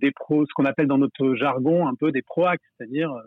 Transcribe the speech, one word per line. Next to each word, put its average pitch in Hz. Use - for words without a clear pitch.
des 139
pro-, 151
ce -
qu'on 135
appelle 139
dans 135
notre 135
jargon 139
un 131
peu 156
des 135
proacs, 175
c'est-à-dire, 143
euh, 120